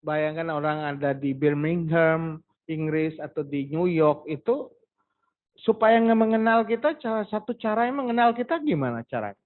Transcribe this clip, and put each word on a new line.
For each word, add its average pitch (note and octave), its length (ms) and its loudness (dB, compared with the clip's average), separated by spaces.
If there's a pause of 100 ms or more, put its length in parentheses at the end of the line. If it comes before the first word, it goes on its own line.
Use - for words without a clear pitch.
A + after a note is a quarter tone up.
bayangkan D#3 480 -2
orang D3+ 260 -2 (140)
ada C#3 240 -2
di C#3 160 -2
Birmingham, D#3+ 1120 0 (240)
Inggris, D#3 480 -2
atau D3+ 300 -8
di C#3 240 -6
New E3 160 0
York D#3 420 2
itu, A#3 400 -2 (920)
supaya A3 400 4
nge-, A3+ 160 4
mengenal A3+ 500 2
kita, C4 320 -2
cara, A3 300 -4
satu G#3+ 260 -6
cara A#3 320 0
yang C#4 140 -4
mengenal A#3 340 2
kita B3 240 -2
gimana C3 460 -2
caranya? G#2 400 -6